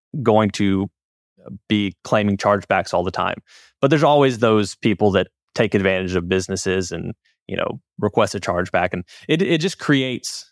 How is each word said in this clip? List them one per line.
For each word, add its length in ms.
going 300
to 380
be 340
claiming 360
chargebacks 560
all 100
the 60
time. 260
But 80
there's 140
always 360
those 360
people 380
that 160
take 200
advantage 420
of 120
businesses 600
and, 240
you 100
know, 240
request 340
a 60
chargeback. 520
And 120
it, 140
it 180
just 180
creates, 720